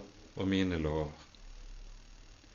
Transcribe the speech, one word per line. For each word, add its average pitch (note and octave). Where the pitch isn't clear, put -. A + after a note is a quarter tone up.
og F#2+
mine F#2
lover." D2+